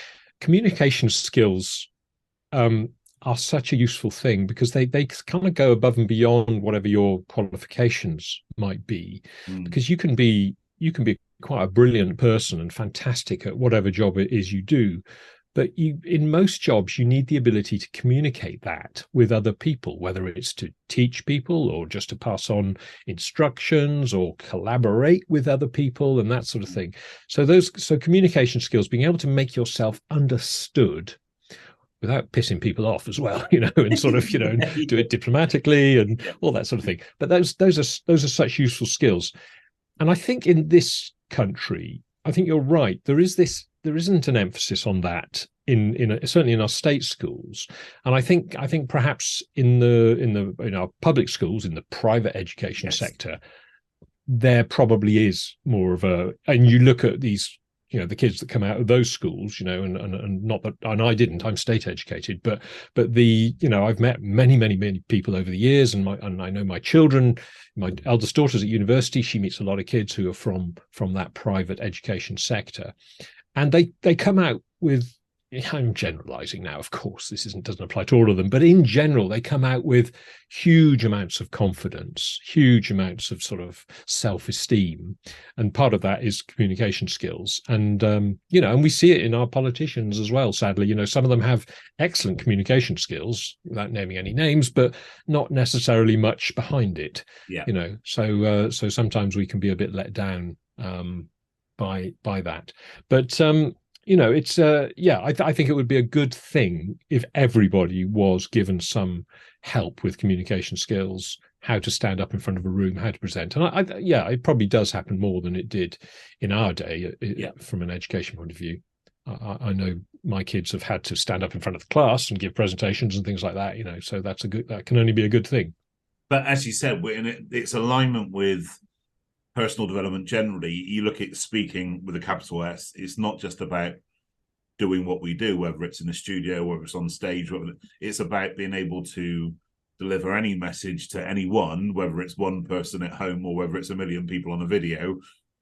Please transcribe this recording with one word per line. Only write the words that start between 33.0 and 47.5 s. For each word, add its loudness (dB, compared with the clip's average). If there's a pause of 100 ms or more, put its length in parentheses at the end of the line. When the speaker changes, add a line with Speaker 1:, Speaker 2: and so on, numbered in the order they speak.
Speaker 1:
as -8
well, -4
<laughs> -20
you 8
know, 2
and 6
sort 4
of, 2
you 2
know, 0
Speaker 2:
<laughs> 0
Speaker 1:
do 2
it 0
diplomatically 4
and 2
Speaker 2:
Yeah. -10
Speaker 1:
all 2
that -2
sort -2
of -8
thing. -4 (180)
But -4
those, 2
those 4
are, -2
those 6
are 0
such 0
useful 0
skills. 2 (720)
And 4
I 4
think -2
in 6
this 4 (160)
country, -6 (220)
I -2
think 2
you're 2
right. 2
There 4
is 0
this, 0 (180)
there -4
isn't 2
an 4
emphasis -2
on 0
that -6 (220)
in, 2
in 0
a, -4
certainly 4
in 4
our 0
state 0
schools. -10 (360)